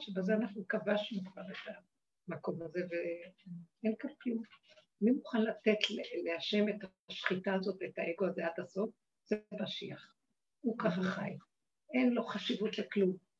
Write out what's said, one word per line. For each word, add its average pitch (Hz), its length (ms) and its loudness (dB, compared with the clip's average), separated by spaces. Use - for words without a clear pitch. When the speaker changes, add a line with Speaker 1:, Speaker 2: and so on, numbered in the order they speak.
Speaker 1:
שבזה 190 340 2
אנחנו 214 340 -2
כבשנו 208 640 0
כבר - 100 -12
את - 320 -10
המקום 165 340 -4
הזה, 170 180 -4
ואין 175 1080 -4
כאן - 120 -6
כלום. 226 200 0
מי 208 100 8
מוכן 240 320 2
לתת 214 360 4
ל-, - 340 -4
להשם 208 440 2
את 208 60 0
השחיטה 185 440 0
הזאת 190 260 0
ואת 175 180 -6
האגו 170 280 0
הזה 170 200 0
עד 170 180 -4
הסוף? 208 260 -2
זה 214 120 0
משיח. - 520 -8
הוא 226 180 0
ככה 185 220 2
Speaker 2:
Mm. 185 40 2
Speaker 1:
חי. - 320 -2
אין 247 180 6
לו 233 120 4
חשיבות 214 540 -2
לכלום. 190 380 4